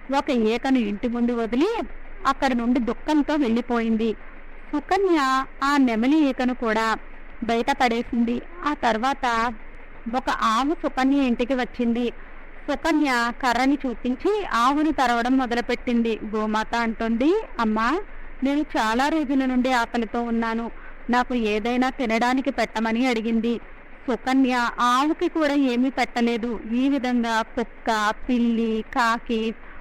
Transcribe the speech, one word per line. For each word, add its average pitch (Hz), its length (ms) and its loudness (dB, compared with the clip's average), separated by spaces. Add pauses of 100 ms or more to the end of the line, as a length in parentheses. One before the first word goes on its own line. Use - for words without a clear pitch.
(160)
ఒక 285 140 0
ఈకను 240 480 2
ఇంటి 208 300 -2
ముందు 240 240 0
వదిలి 240 460 0 (480)
అక్కడ 269 260 2
నుండి 247 280 2
దుఃఖంతో 285 540 0
వెళ్ళిపోయింది. 226 800 0 (600)
సుకన్య 294 720 2 (200)
ఆ 285 120 4
నెమలి 262 520 4
ఈకను 247 260 0
కూడా 220 420 0 (480)
బయట 233 260 2
పడేసింది. 240 720 0 (220)
ఆ 294 100 0
తర్వాత 240 800 0 (640)
ఒక 262 140 -2
ఆవు 247 440 2
సుకన్య 269 420 2
ఇంటికి 247 380 2
వచ్చింది. 240 560 0 (600)
సుకన్య 269 640 2 (100)
కర్రని 262 440 2
చూపించి 262 580 -2
ఆవును 285 480 2
తరవడం 247 460 2
మొదలుపెట్టింది. 240 800 0 (180)
గోమాత 214 380 -2
అంటుంది, 233 640 2 (200)
"అమ్మా, 226 400 0 (440)
నేను 277 160 2
చాలా 254 480 0
రోజుల 285 360 2
నుండి 254 280 2
ఆకలితో 233 500 0
ఉన్నాను, 233 480 -2 (400)
నాకు 247 240 2
ఏదైనా 233 560 0
తినడానికి 254 600 0
పెట్టమని" 226 560 0
అడిగింది. 226 520 0 (520)
సుకన్య 254 600 2 (100)
ఆవుకి 277 480 2
కూడా 294 260 2
ఏమీ 262 360 2
పెట్టలేదు. 233 720 0 (120)
ఈ 254 160 2
విధంగా 233 540 0
కుక్క, 220 720 -2 (140)
పిల్లి, 226 560 2 (100)
కాకి, 233 600 0 (260)